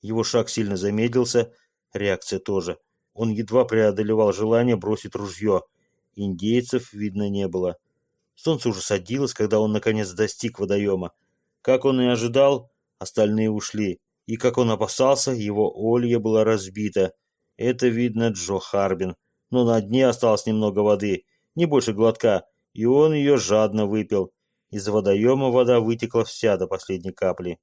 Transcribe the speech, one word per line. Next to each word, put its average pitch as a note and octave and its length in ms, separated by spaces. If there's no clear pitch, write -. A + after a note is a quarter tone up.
Его A2 220
шаг A#2 260
сильно G2+ 280
замедлился, A#2 760
реакция G2 460
тоже. F2+ 400
Он A2+ 160
едва A2 360
преодолевал G#2+ 680
желание A2+ 420
бросить G2+ 400
ружье. G2 460
Индейцев A2 760
видно G#2 360
не G2 180
было. F2+ 300
Солнце C#3+ 340
уже F#2+ 120
садилось, G#2+ 520
когда G#2+ 260
он G#2+ 120
наконец G#2+ 400
достиг G#2+ 480
водоема. G2 520
Как C3 240
он C3 160
и B2 40
ожидал, B2 680
остальные G#2+ 540
ушли. G#2 480
И, A2+ 120
как A#2+ 200
он A#2+ 140
опасался, C3 600
его G#2 440
олья A#2+ 420
была A2 260
разбита. G2 720
Это B2 320
видно A#2 420
Джо G2 300
Харбин. F#2+ 560
Но B2+ 120
на A#2 160
дне A#2+ 280
осталось A#2 400
немного G#2+ 320
воды, G#2 460
не E3+ 140
больше B2+ 260
глотка, A2 540
и A2 120
он D3 280
ее C#3+ 240
жадно G#2+ 480
выпил. G2+ 480
Из G2+ 160
водоема G#2+ 640
вода A#2+ 280
вытекла A2+ 460
вся G#2 320
до F#2 80
последней F#2 460
капли. F2+ 520